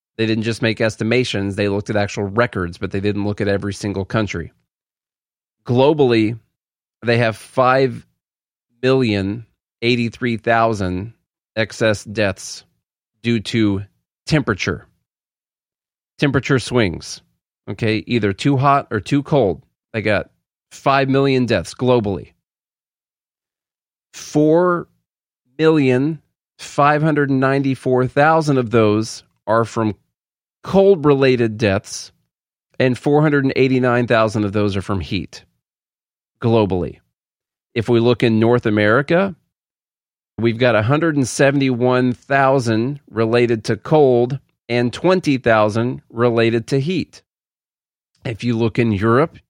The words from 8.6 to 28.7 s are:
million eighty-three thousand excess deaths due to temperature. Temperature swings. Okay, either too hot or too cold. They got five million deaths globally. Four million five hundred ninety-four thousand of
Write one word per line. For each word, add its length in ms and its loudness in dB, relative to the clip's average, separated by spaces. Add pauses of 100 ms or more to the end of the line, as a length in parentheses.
million 640 0 (360)
eighty-three 560 -2
thousand 760 -2 (440)
excess 480 -2
deaths 580 -6 (580)
due 200 -2
to 420 -2 (420)
temperature. 600 -2 (1300)
Temperature 420 0
swings. 640 -2 (480)
Okay, 380 -4
either 240 0
too 240 -2
hot 340 0
or 120 -4
too 200 -2
cold. 420 0 (280)
They 100 -6
got 300 -2 (400)
five 380 0
million 360 2
deaths 280 -2
globally. 600 -2 (1800)
Four 720 0 (720)
million 640 2 (360)
five 440 0
hundred 280 2
ninety-four 800 0
thousand 500 2
of 140 -2